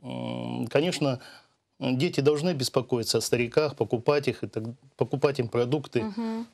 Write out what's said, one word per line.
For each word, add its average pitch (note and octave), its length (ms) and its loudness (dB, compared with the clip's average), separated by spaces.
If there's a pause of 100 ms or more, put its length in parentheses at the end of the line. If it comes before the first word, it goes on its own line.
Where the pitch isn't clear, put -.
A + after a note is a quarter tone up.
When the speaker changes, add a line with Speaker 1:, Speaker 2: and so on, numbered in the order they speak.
Speaker 1:
м, A#2+ 680 -6
конечно, C#3+ 520 2 (600)
дети C3+ 400 0
должны D3+ 340 4
беспокоиться B2 640 0
о - 20 0
стариках, C3 560 0
покупать C3+ 520 2
их, A2+ 160 -2
и G#2 40 -4
так, A2 160 -6 (320)
покупать C#3 440 2
им A#2+ 80 -2
продукты, B2 560 0
Speaker 2:
Мгм. A3+ 500 -6